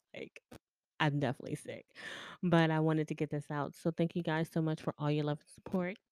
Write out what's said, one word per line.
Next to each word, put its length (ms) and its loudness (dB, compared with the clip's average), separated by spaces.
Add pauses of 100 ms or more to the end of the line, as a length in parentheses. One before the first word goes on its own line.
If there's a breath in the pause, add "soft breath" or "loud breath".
(160)
Like, 260 -14 (580)
I'm 200 4
definitely 360 -2
sick. 300 -10 (580 loud breath)
But 280 6
I 80 4
wanted 300 4
to 60 -4
get 160 -2
this 200 -4
out. 240 -4
So 160 -2
thank 240 0
you 80 -2
guys 300 0
so 80 2
much 200 0
for 180 -4
all 120 2
your 140 2
love 140 -2
and 160 -20
support. 420 -4 (140)